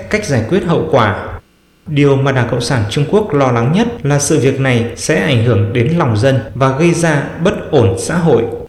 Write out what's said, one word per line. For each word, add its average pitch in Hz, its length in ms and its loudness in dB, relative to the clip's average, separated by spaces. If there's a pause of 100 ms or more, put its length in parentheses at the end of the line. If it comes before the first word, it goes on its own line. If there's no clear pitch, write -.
(100)
cách 214 140 -2
giải 131 240 0
quyết 180 160 0
hậu 147 260 0
quả. 98 380 0 (580)
Điều 143 300 2
mà 131 160 0
Đảng 123 180 0
Cộng 123 100 -2
sản 123 300 -2
Trung 147 200 0
Quốc 208 240 0
lo 139 180 2
lắng 120 220 0
nhất 233 140 2 (140)
là 143 160 0
sự 151 200 0
việc 131 220 0
này 123 240 0 (120)
sẽ 160 240 -2
ảnh 135 240 2
hưởng 104 280 2
đến 120 160 0 (100)
lòng 123 180 0
dân 131 220 2 (160)
và 131 240 0
gây 170 160 2
ra 151 280 0 (220)
bất - 260 -2
ổn 104 280 2
xã - 180 -4
hội. 165 260 2 (260)